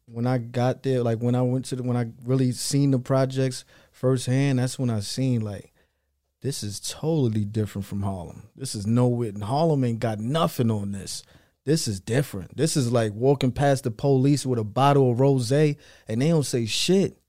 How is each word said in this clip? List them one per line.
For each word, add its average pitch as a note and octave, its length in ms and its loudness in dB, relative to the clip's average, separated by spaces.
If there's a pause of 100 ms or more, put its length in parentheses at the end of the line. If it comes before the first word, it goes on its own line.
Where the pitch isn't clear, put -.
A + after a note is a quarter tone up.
when A#2 200 -6
I B2+ 120 0
got A#2+ 440 -2
there, B2+ 200 0
like, A#2 160 0
when A#2+ 160 0
I B2+ 80 2
went B2+ 240 0
to C3 100 -6
the, B2 60 -8
when B2 140 -2
I A#2+ 100 -2 (180)
really C3 280 2
seen C#3+ 400 0
the C3 60 2
projects C3 680 0 (260)
firsthand, C3 720 0
that's B2+ 180 -2
when B2+ 100 0
I A2 120 0
seen, B2 420 -2
like, G#2 320 -10 (680)
this C3+ 220 -6
is G2+ 180 -8
totally B2+ 640 0
different G#2 420 -4
from G2+ 160 -6
Harlem. F#2+ 540 -8
This - 180 -10
is G2+ 120 -6
nowhere, A#2+ 460 2 (100)
Harlem C#3+ 420 0
ain't A#2 160 -2
got A2 200 -2
nothing C3+ 500 0
on G2+ 220 -2
this. - 300 -10 (420)
This D#3 220 0
is G2 140 -4
different. A2 560 -4
This D#3 200 0
is B2 140 0
like A2+ 220 2
walking B2+ 400 2
past C#3 320 0
the A#2+ 80 -4
police C#3 520 2
with B2 140 0
a G#2+ 60 -2
bottle C3+ 480 4
of A2+ 60 0
rosé, C#3 580 2 (320)
and A2+ 120 -2
they D3 80 2
don't E3 140 4
say A#2 240 -2
shit. F3 520 2 (100)